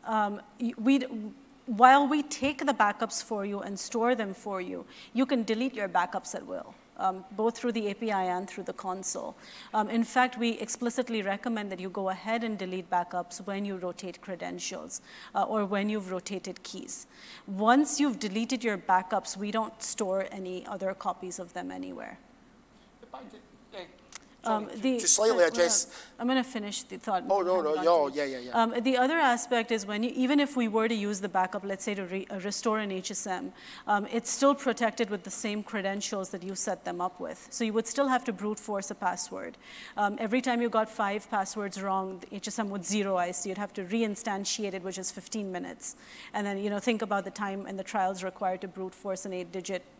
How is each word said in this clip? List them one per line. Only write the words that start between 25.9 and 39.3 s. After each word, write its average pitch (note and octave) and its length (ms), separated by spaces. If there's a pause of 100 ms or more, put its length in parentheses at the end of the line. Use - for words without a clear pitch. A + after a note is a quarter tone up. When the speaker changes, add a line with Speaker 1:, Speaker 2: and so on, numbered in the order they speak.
Speaker 1:
I'm A#3 60
gonna B3+ 160
finish G#3 400
the - 160
thought. F#3+ 320
Speaker 2:
Oh, G3 120
no, F3+ 200
no, D#3 140
Speaker 1:
Back - 80
Speaker 2:
no, E3 240
Speaker 1:
to C3+ 80
Speaker 2:
yeah, D3 80
yeah, C3 220
yeah. A3+ 140
Speaker 1:
Um, A3+ 220
the B3+ 140
other C4 200
aspect A#3+ 540
is G#3 160
when G#3 160
you, A#3+ 140
even B3+ 240
if C#4+ 160
we A#3+ 100
were A3 220
to A3+ 80
use G3+ 240
the G3+ 80
backup, F#3 360
let's G3 200
say G#3 100
to F#3+ 120
re-, F#3 220
uh, G3 120
restore G#3+ 400
an G3+ 100
H F#3+ 220
S G3 160
M, F#3 240 (340)
um, G#3 240
it's A#3 180 (100)
still C#4 140
protected A3+ 580
with G3+ 120
the G3 80
same G#3 320
credentials G3 680
that F3+ 120
you F#3+ 140
set - 280
them F3 160
up F3+ 200
with. D#3+ 300
So - 120
you A3 100
would A3 140
still C#4 220
have B3+ 160
to B3 80
brute G#3 260
force G3 320
a - 60
password. F#3 600 (400)